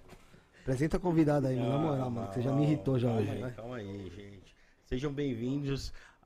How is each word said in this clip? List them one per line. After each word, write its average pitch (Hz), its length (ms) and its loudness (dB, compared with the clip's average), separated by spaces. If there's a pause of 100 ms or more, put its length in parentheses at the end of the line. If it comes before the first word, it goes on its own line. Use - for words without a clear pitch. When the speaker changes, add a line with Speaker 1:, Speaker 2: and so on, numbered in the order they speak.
(600)
Speaker 1:
Apresenta 139 360 0
a - 20 -2
convidada 147 500 4
aí, 127 80 0
na 123 60 0
Speaker 2:
Não, 135 160 2
Speaker 1:
moral, 139 320 0
mano, 117 180 -4
que 98 60 -6
você 127 60 0
já 131 100 0
me 135 60 2
Speaker 2:
não, 147 60 4
Speaker 1:
irritou 147 360 2
já 123 80 4
Speaker 2:
calma 113 140 2
Speaker 1:
hoje, 104 100 0
Speaker 2:
aí, 101 100 -4
Speaker 1:
vai. 123 100 -6
Speaker 2:
calma 117 260 -10
aí, 98 380 -8
gente. 101 400 -18 (300)
Sejam 135 260 -2
bem-vindos 135 800 -2 (340)